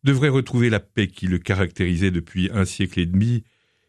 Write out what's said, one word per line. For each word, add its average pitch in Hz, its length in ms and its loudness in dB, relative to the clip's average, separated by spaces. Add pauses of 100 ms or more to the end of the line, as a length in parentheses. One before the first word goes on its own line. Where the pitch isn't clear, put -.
devrait 139 240 2
retrouver 123 400 2
la 107 100 2
paix - 280 -2
qui - 200 -6
le 90 120 0
caractérisait 92 720 0
depuis 90 420 -4
un 101 100 2
siècle 92 380 -2
et 87 40 2
demi 110 380 0 (460)